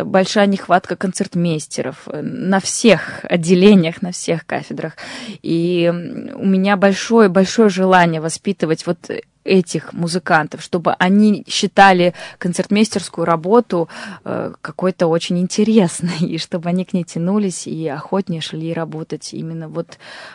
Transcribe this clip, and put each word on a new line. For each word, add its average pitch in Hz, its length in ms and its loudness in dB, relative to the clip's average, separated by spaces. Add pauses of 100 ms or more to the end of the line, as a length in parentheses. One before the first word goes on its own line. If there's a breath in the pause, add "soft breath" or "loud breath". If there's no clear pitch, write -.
большая 196 420 2
нехватка 185 500 0
концертмейстеров, 170 1120 -4
э, 147 160 -10
на 185 380 -2
всех - 680 0
отделениях, 180 720 4
на 180 120 -6
всех - 340 -6
кафедрах. 151 480 -8 (480 loud breath)
И, 170 420 -2
м, 170 460 -4 (100)
у - 60 -2
меня 196 300 2
большое, 196 520 4
большое 190 400 4
желание 180 540 4
воспитывать 165 640 -4
вот 175 240 -6 (360)
этих - 460 0
музыкантов, 165 720 -2
чтобы 170 320 -2
они 202 540 4
считали 185 640 4 (240 loud breath)
концертмейстерскую 190 840 -2
работу, 170 640 0 (360 loud breath)
э, - 360 -6
какой-то 180 460 -2
очень 170 320 0
интересной, 180 800 0
<laughs> - 20 -2
и 165 180 -4
чтобы 170 300 -8
они 180 160 -2
к - 80 -18
ней 175 120 -2
тянулись 185 640 -4
и 156 220 -8
охотнее 165 520 -6
шли 160 320 -8
работать 160 600 -10
именно 160 360 -10
вот, 160 300 -10 (360 loud breath)